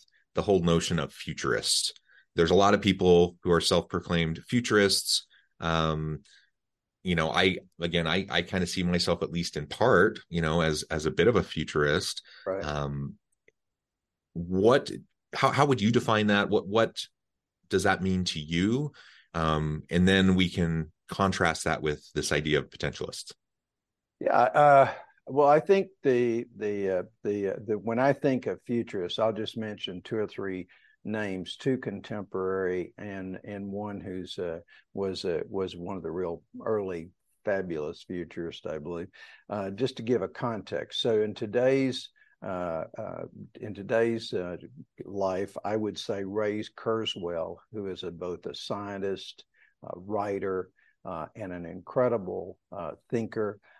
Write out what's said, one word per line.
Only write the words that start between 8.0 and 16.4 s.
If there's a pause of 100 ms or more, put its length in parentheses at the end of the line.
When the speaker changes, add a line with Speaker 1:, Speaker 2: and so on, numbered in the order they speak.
Speaker 1:
I,
I
kinda
see
myself,
at
least
in
part, (100)
you
know,
as,
as
a
bit
of
a
futurist. (220)
Speaker 2:
Right.
Speaker 1:
Um, (1200)
what, (420)
how,
how
would
you
define
that?